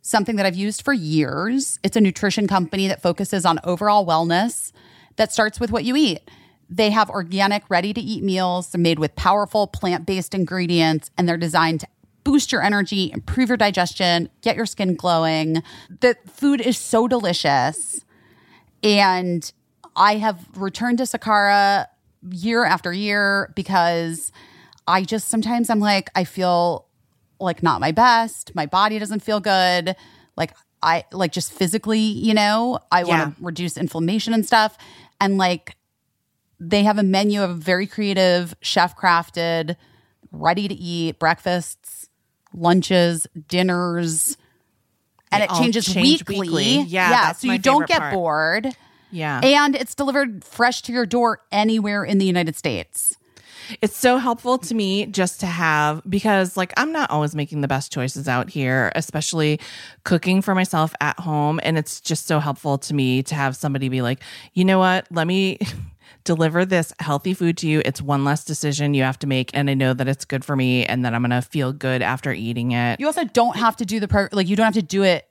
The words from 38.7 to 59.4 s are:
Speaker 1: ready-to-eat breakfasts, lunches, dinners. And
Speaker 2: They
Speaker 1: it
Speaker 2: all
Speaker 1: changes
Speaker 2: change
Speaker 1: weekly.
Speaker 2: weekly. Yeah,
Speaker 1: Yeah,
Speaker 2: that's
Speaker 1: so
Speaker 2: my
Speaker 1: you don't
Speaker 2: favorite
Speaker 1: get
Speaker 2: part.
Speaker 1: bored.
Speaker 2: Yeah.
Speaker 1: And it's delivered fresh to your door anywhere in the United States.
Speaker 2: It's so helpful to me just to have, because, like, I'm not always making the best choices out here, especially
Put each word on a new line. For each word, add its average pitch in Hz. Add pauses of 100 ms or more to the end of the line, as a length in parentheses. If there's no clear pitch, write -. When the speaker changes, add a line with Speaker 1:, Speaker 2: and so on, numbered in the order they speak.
Speaker 1:
ready-to-eat 170
breakfasts, - (440)
lunches, 175 (200)
dinners. 175 (920)
And 208
Speaker 2:
They 208
Speaker 1:
it -
Speaker 2:
all 175
Speaker 1:
changes 226
Speaker 2:
change 226
Speaker 1:
weekly. 196
Speaker 2:
weekly. 170
Yeah, 180
Speaker 1:
Yeah, -
Speaker 2:
that's 202
Speaker 1:
so 254
Speaker 2:
my 240
Speaker 1:
you 240
don't 269
Speaker 2:
favorite 330
Speaker 1:
get 330
Speaker 2:
part. 151
Speaker 1:
bored. 175 (340)
Speaker 2:
Yeah. 151
Speaker 1:
And 285
it's 254
delivered 269
fresh -
to 240
your 240
door 226 (100)
anywhere 208
in 196
the 196
United 175
States. - (640)
Speaker 2:
It's 208
so 247
helpful 247
to 240
me 202
just 185
to 190
have, 160
because, 190
like, 185
I'm 302
not 302
always 151
making 147
the 139
best 135
choices 135
out 127
here, 131
especially 156 (440)